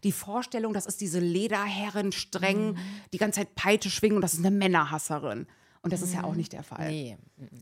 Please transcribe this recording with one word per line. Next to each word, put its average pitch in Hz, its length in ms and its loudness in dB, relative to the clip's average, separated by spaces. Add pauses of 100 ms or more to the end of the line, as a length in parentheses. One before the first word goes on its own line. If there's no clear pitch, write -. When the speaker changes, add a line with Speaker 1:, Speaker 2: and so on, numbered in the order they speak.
Speaker 1:
die 202 80 4
Vorstellung, 220 640 -4
das 196 120 -2
ist - 140 -6
diese 180 200 -2
Lederherren, 196 920 0
streng, 196 600 0
Speaker 2:
Mhm. 175 40 -4 (380)
Speaker 1:
die 185 40 -6
ganze 208 220 2
Zeit - 160 -4
Peitsche 208 340 2
schwingen 214 280 4
und 190 40 6
das 180 120 2
ist 165 120 0
eine 190 100 6
Männerhasserin. 156 920 2 (340)
Und 180 120 -2
das 180 80 -2
ist 180 120 -2
ja 180 120 -2
auch - 60 -2
Speaker 2:
Mhm. - 60 -2
Speaker 1:
nicht 208 160 -4
der - 100 -10
Fall. - 260 -8
Speaker 2:
Nee. 135 280 -6 (200)
Mhm. 135 100 -16 (140)